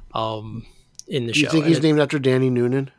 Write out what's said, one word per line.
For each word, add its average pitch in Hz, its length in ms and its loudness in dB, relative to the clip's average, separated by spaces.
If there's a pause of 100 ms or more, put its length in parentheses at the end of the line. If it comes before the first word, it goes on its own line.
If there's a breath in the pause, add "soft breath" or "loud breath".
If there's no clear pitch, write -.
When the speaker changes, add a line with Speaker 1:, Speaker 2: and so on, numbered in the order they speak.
(140)
Speaker 1:
um, 110 520 -6 (420 soft breath)
in 123 200 -4
the 110 60 -6
Speaker 2:
Do 127 80 0
you 139 60 2
Speaker 1:
show. 135 40 -6
Speaker 2:
think 156 140 2
Speaker 1:
And 165 40 2
Speaker 2:
he's 156 100 4
Speaker 1:
it 147 40 -4
Speaker 2:
named 151 160 4
after 147 200 0
Danny 131 300 2
Noonan? 127 500 0